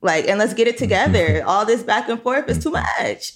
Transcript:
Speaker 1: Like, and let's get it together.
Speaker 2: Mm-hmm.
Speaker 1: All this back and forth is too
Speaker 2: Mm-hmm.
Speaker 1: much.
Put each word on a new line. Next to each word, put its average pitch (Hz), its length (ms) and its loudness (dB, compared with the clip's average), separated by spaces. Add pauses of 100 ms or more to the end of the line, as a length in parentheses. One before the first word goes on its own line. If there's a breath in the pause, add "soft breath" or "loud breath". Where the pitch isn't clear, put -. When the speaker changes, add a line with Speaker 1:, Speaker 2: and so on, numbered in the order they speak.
Speaker 1:
Like, 160 260 0
and 196 100 2
let's 208 160 0
get 226 140 2
it 233 100 -4
together. 196 480 2
Speaker 2:
Mm-hmm. 156 220 0
Speaker 1:
All 202 180 2
this 226 160 2
back - 260 -2
and 226 140 -4
forth 269 260 -2
is - 140 -2
too 311 80 -2
Speaker 2:
Mm-hmm. - 320 -4
Speaker 1:
much. - 340 -6